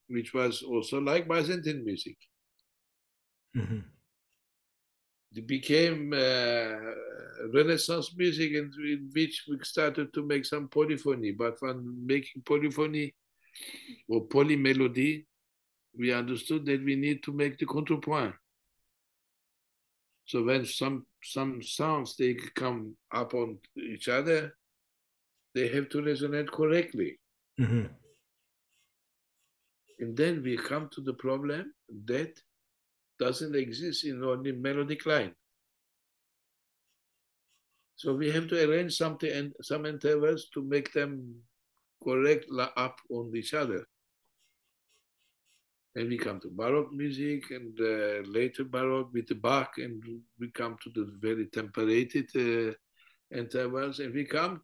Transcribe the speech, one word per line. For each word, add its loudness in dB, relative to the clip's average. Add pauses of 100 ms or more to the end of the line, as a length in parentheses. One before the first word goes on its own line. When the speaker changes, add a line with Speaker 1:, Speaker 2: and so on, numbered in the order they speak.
Speaker 1:
which -4
was 0
also 0
like 2
Byzantine 0
music. -6 (1400)
Speaker 2:
Mm-hmm. -2 (1600)
Speaker 1:
It -8
became, 4
uh, 2 (600)
Renaissance 4
music 2
in, -2 (140)
in -2
which 0
we -2
started 0
to -2
make 0
some -4
polyphony, 2
but 0
when -6
making 0
polyphony 2 (960)
or 2
polymelody, 4 (760)
we 2
understood 0
that 2
we 4
need 0
to -4
make 0
the -2
contrepoint. 0 (1900)
So 0
when 4
some, -2 (180)
some -4
sounds, -2
they 2 (200)
come -4 (160)
up -2
on -2 (180)
each -6
other, 2 (1000)
they 2
have 0
to -2
resonate 0
correctly. 2 (420)
Speaker 2:
Mm-hmm. 2 (2250)
Speaker 1:
And -6
then 2
we 0
come -4
to -10
the -2
problem -4 (320)
that -4 (800)
doesn't -2
exist -2
in -4
only 0
melodic -2
line. 2 (2500)
So 0
we 2
have 0
to 4
arrange 2
something 0
and -4 (100)
some -2
intervals 2
to -2
make 0
them -2 (640)
correct 4
la-, 0
up 0 (140)
on -4
each -4
other. 0 (2000)
And -4
we -2
come -4
to -12
Baroque 0
music -4
and, -10
uh, 0
later 0
Baroque 0
with -2
the -2
Bach, 2
and -8 (380)
we -6
come -6
to -14
the -2 (120)
very 0
temperated, 2
uh, 2 (580)
intervals, -2
and -6
we -2
come 0